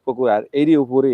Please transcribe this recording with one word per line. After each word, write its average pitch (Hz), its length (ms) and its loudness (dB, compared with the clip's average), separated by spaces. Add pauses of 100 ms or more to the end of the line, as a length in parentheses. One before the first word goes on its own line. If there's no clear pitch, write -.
পুকুর, 127 240 -4
আর 107 140 0 (100)
এরই 151 240 2
উপরে 135 380 0